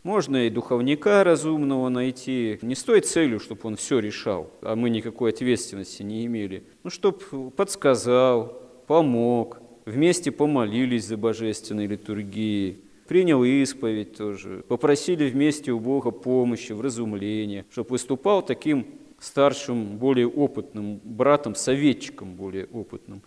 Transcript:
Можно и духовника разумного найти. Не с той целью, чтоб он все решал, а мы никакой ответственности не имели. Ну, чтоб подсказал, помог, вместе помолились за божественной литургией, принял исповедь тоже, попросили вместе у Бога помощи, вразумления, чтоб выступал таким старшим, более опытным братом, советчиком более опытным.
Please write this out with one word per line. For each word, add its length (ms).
Можно 420
и 60
духовника 720
разумного 680
найти. 720
Не 140
с 80
той 180
целью, 380
чтоб 260
он 120
все 200
решал, 540
а 140
мы 160
никакой 400
ответственности 720
не 220
имели. 360
Ну, 80
чтоб 320
подсказал, 1080
помог, 760
вместе 440
помолились 760
за 120
божественной 720
литургией, 880
принял 360
исповедь 720
тоже, 500
попросили 640
вместе 420
у 80
Бога 320
помощи, 600
вразумления, 960
чтоб 180
выступал 540
таким 420
старшим, 800
более 300
опытным 760
братом, 520
советчиком 800
более 360
опытным. 560